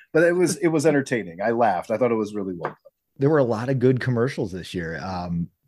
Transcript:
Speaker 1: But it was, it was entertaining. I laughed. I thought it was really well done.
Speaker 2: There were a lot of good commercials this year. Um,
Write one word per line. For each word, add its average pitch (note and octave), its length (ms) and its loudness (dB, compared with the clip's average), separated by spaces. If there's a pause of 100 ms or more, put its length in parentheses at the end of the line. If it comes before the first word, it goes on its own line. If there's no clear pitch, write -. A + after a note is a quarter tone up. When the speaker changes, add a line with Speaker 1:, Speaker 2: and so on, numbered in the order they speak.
(120)
Speaker 1:
But D#3+ 120 6
it E3+ 80 4
was, F3 240 2
it F3 120 0
was D#3+ 180 2
entertaining. A#2 560 0
I A2+ 80 0
laughed. A2 400 0
I A2 80 0
thought A#2+ 140 2
it A2+ 40 2
was G#2 180 -2
really F#2+ 220 -6
well D#2 140 -6
done. - 60 -16 (420)
Speaker 2:
There C#3 120 2
were D#3 80 4
a C3+ 60 4
lot A#2 240 -2
of C3+ 100 0
good B2 220 4
commercials B2 520 -2
this F2 200 -10
year. E2 320 -6
Um, F2 440 -6 (200)